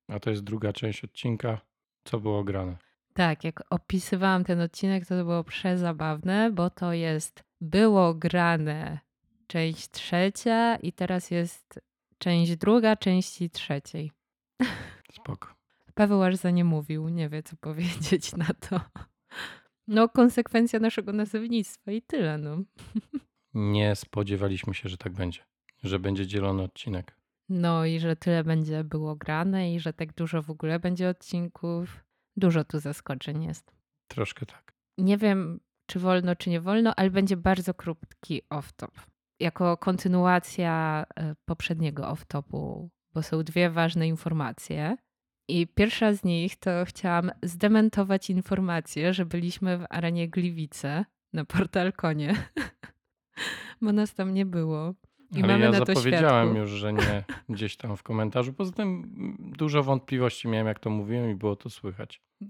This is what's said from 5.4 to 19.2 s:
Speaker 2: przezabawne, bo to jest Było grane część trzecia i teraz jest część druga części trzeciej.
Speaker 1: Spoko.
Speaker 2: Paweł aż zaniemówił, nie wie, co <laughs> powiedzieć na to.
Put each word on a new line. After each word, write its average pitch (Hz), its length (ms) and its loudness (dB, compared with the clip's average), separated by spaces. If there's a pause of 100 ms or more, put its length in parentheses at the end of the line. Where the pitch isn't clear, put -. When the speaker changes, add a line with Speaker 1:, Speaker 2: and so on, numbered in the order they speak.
Speaker 2:
przezabawne, 180 1040 0
bo 180 200 0
to 175 220 -4
jest 160 520 -4 (160)
Było 185 540 6
grane 160 840 0 (480)
część 160 420 -4
trzecia 226 880 0
i - 160 -6
teraz 180 380 -4
jest - 500 -4 (380)
część 170 380 2
druga 220 400 6
części 185 540 0
trzeciej. 151 600 -8 (1000)
Speaker 1:
Spoko. - 420 -12 (400)
Speaker 2:
Paweł 202 280 4
aż 185 140 4
zaniemówił, 160 720 0
nie 165 200 -4
wie, 151 140 -8
co 160 200 -18
<laughs> - 40 -12
powiedzieć 165 680 -2
na 170 100 -2 (220)
to. 180 120 -2 (1080)